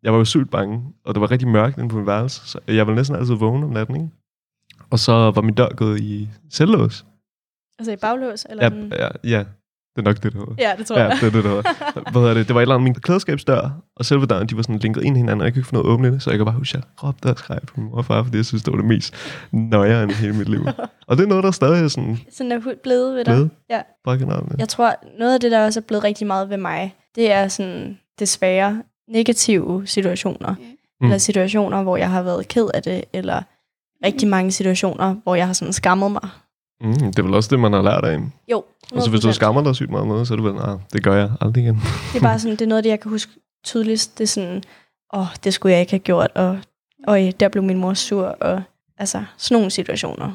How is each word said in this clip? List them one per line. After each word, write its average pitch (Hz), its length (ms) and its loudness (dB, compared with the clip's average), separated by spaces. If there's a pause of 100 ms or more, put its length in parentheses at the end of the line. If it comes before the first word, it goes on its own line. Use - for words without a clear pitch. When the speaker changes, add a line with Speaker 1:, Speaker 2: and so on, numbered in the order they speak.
Speaker 1:
Jeg 110 100 2
var 113 60 6
jo 113 60 6
sygt 135 260 0
bange, 104 320 -4 (220)
og 101 100 -6
det 104 60 0
var 104 100 0
rigtig 127 180 0
mørkt 113 300 2
inde 120 100 -4
på 110 80 -4
min 104 100 -2
værelse, 110 420 -2
så - 100 -12 (100)
jeg 110 180 4
var 110 80 0
næsten 135 220 0
altid 123 180 0
vågen 113 300 0
om 151 60 -4
natten, 110 260 -4
ikke? 160 120 -6 (840)
Og 120 80 2
så - 140 2
var 110 300 4
min 110 120 2
dør 117 220 4
gået 104 240 0
i 104 280 -6 (220)
selvlås. 151 540 2 (760)
Speaker 2:
Altså 226 140 -8
i 202 40 -10
baglås, 233 540 -4
eller 214 140 -2
Speaker 1:
Ja, 117 60 4
Speaker 2:
sådan? 208 280 -10
Speaker 1:
ja, 57 100 -2 (300)
ja. 104 60 -2 (520)
Det 107 100 -2
er 104 40 4
nok 110 60 2
det, 104 60 -14
det 101 120 -2
hedder. 104 240 -10
Speaker 2:
Ja, 214 200 0
det 220 80 -10
tror 220 120 0
Speaker 1:
Ja, 117 60 4
Speaker 2:
jeg. 240 160 2
Speaker 1:
det 120 60 4
er 107 40 4
det, 107 140 2
det 101 60 0
hedder. - 600 -4
Hvad 123 120 4
hedder 117 120 4
det? 113 140 0
Det 123 60 0
var 120 60 6
et - 20 6
eller 127 120 4
andet, 127 100 2
min 127 100 2
klædeskabsskabsdør 151 880 -2 (160)
og 123 80 -6
selve 139 220 2
døren, 104 220 0
de 110 80 -4
var 117 60 -2
sådan 110 160 -2
linket 110 260 -2
ind 139 120 2
i - 20 4
hinanden, 110 220 2
og 87 40 -2
jeg 120 80 2
kunne 131 80 0
ikke 127 80 -6
finde 117 140 0
noget - 80 2
at 117 40 6
åbne 123 180 2
det, 135 100 -2
så - 80 -2
jeg 104 80 0
kunne 107 80 2
bare 110 120 0
huske, 135 200 -4
at 127 60 -6
jeg - 240 -18
råbte 135 180 -4
og 123 120 0
skreg - 280 -8
på - 140 -10
min 110 100 -8
mor 117 60 -8
og 117 80 -2
far, 110 180 0
fordi 120 140 -2
jeg 110 100 2
synes, 110 160 -4
det - 100 -2
var - 60 0
det 107 100 0
mest - 260 0 (380)
noieren 110 580 2
i - 20 -2
hele 104 240 -2
mit 101 120 -2
liv. 107 180 -2 (400)
Og 123 100 0
det 165 80 4
er - 40 2
noget, 190 160 2
der 190 60 4
stadig 165 340 2
er 151 40 2
sådan 117 300 -4 (140)
Speaker 2:
Sådan 247 200 -6
er 233 80 -4
hu-, 247 100 -8 (120)
blevet 254 340 0
ved 240 80 -4
dig? 233 100 2
Speaker 1:
blevet. 147 160 4 (200)
Speaker 2:
Ja. - 100 -2 (240)
Speaker 1:
Bare 127 140 0
generelt, 50 320 -4
ja. - 80 -6
Speaker 2:
Jeg 220 100 -2
tror, - 260 0 (240)
noget 240 160 2
af 254 60 2
det, 240 120 2
der 220 120 4
også 220 160 0
er - 20 -14
blevet 208 220 -4
rigtig 208 220 -2
meget 196 240 -2
ved 202 60 -6
mig, 180 380 -6 (200)
det 226 180 2
er 196 160 2
sådan, 190 500 -8 (200)
desværre, 196 640 0 (260)
negative 214 800 0
situationer. 190 720 -2
Speaker 3:
Mm. - 60 -20 (360)
Speaker 1:
Mm. 127 60 2
Speaker 2:
Eller 196 120 4
situationer, 196 640 0
hvor 185 140 0
jeg 185 140 0
har 185 120 0
været 180 260 -4
ked 233 260 0
af - 80 -2
det, 185 300 -4
eller 190 300 -4 (600)
rigtig 214 240 2
mange 190 240 2
situationer, 190 680 0
hvor 180 120 0
jeg 180 120 2
har 185 60 -2
sådan 180 200 -4
skammet 196 400 2
mig. 202 160 -6 (520)
Speaker 1:
Mm, 110 140 2
det 117 240 2
er 104 40 2
vel 95 120 0
også 110 160 2
det, 131 100 4
man 110 120 4
har 98 100 4
lært 98 220 2
af. 78 140 0 (320)
Speaker 2:
Jo, 240 60 0
Speaker 1:
Og - 80 -4 (260)
så - 40 -16
hvis - 0 -
du 240 100 0
Speaker 2:
hundrede 233 60 2 (100)
procent. 110 140 4
Speaker 1:
skammer 110 280 2
dig 139 120 2
sygt - 160 -4
meget 101 160 -2
med, 110 180 0
så 120 100 -2
er - 20 -2
det 110 80 -2
vel, 101 160 -2
"Ah, 98 180 -4 (140)
det 101 100 0
gør 98 120 4
jeg 101 160 2 (100)
aldrig 113 240 2
igen." 113 100 2
<laughs> 107 60 0 (320)
Speaker 2:
Det 247 60 -2
er 240 40 4
bare 220 160 4
sådan, 220 180 -2
det 226 60 -2
er 220 60 0
noget 220 100 2
af 220 40 0
det, 220 80 2
jeg 214 100 0
kan 214 100 -10
huske 214 220 -6 (320)
tydeligst. 220 540 -2
Det 220 60 0
er 208 40 -2
sådan, 185 340 -6 (520)
"Åh, 190 120 -2 (180)
det 190 100 2
skulle 190 180 2
jeg 175 80 6
ikke 180 120 0
have 190 80 0
gjort," 170 340 2
og, 185 240 0 (500)
"Øj, 196 220 4 (100)
der 202 80 4
blev 196 160 0
min 190 140 2
mor 185 160 0
sur," 196 300 -2 (160)
og 185 220 -2 (360)
altså, 202 260 -6 (120)
sådan - 220 0
nogle 196 120 2
situationer. - 640 -6